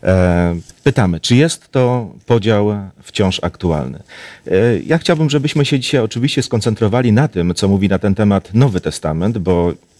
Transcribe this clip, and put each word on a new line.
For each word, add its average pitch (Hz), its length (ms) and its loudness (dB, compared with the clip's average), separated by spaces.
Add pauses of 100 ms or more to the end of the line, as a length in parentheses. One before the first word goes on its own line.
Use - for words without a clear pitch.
E, 87 540 2 (280)
pytamy, 98 360 0
czy - 160 0
jest 160 340 0
to 123 440 -2 (120)
podział 104 480 2 (280)
wciąż - 400 -2
aktualny? 76 560 -4 (480)
E, 107 400 2
ja 160 120 0
chciałbym, 156 320 0
żebyśmy 147 340 0
się 139 160 -2
dzisiaj 127 200 -2
oczywiście 120 420 -2
skoncentrowali 113 720 0
na 135 160 4
tym, 87 260 -2
co 98 140 -2
mówi 98 200 2
na 95 100 0
ten 98 160 0
temat 101 400 0
Nowy 113 260 2
Testament, 82 580 -4
bo 87 340 0 (280)